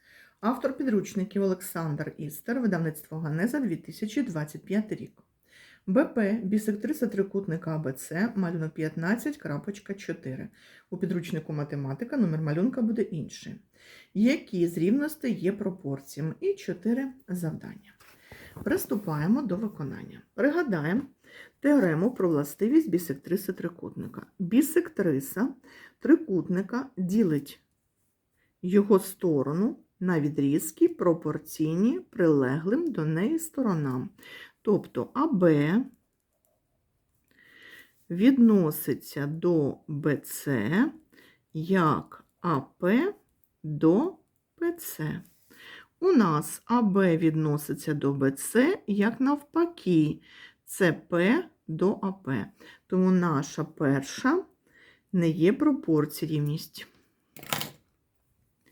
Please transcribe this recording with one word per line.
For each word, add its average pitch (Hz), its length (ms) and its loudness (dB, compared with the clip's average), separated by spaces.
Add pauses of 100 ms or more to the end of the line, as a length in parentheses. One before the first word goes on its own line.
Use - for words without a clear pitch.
(400)
Автор 254 380 -2
підручників 202 680 0
Олександр 165 720 -4
Істер, 226 420 -6
видавництво 165 600 -2
Ганеза, 170 400 -2
дві 190 160 -2
тисячі - 460 -6
двадцять 156 440 -6
п'ятий 214 320 -2
рік. - 240 -16 (680)
Б 233 180 4
П, 220 380 0
бісектриса 214 640 -2
трикутника 196 680 -4
А - 20 -4
Б 135 160 -4
Ц, 196 420 -4
малюнок 170 380 -4
п'ятнадцять 175 640 -4
крапочка 202 560 -10
чотири. 165 560 -10 (400)
У 180 80 -10
підручнику 175 560 -4
Математика 147 640 -6
номер 160 240 0
малюнка 175 400 0
буде 226 200 0
інший. - 540 -8 (580)
Які 202 540 2
з 170 100 -6
рівностей 254 560 0
є 170 180 0
пропорціями? 156 880 -8
І 403 140 -2
чотири 240 540 -4 (200)
завдання. 170 680 -8 (680)
Приступаємо 208 800 0
до 190 140 -2
виконання. 160 680 -8 (120)
Пригадаємо 240 680 0 (580)
теорему 220 520 4
про 185 180 0
властивість 202 600 2
бісектриси 180 640 -4
трикутника. - 720 -10 (140)
Бісектриса 196 1120 0 (500)
трикутника 208 960 0
ділить 180 600 0 (1040)
його 202 380 6
сторону 170 800 0 (200)
на 180 200 0
відрізки, 147 720 2
пропорційні 165 1120 0
прилеглим 165 920 2
до 160 140 -4
неї 202 340 0
сторонам. 156 680 -2 (520)
Тобто - 520 -2
А 285 140 0
Б 180 580 4 (2250)
відноситься 185 1160 4
до 160 500 0 (100)
Б 151 300 -2
Ц, 147 720 0 (640)
як 160 720 0 (160)
А 175 180 0
П 247 540 0 (500)
до 165 520 2 (400)
П 339 160 -2
Ц. - 500 -8 (800)
У 359 120 4
нас 185 540 4
А 240 160 2
Б 185 360 4
відноситься 156 760 0
до 139 200 0
Б 135 180 2
Ц 269 560 2
як 196 320 0
навпаки, 262 1040 0 (440)
Ц 170 280 2
П 185 500 0 (240)
до 180 340 0
А 190 100 -2
П. 131 400 -6 (360)
Тому 185 240 2
наша 160 520 0
перша 160 840 0 (680)
не 170 160 2
є 160 240 4
пропорцій-, 170 720 0
рівність. 151 640 -4 (1800)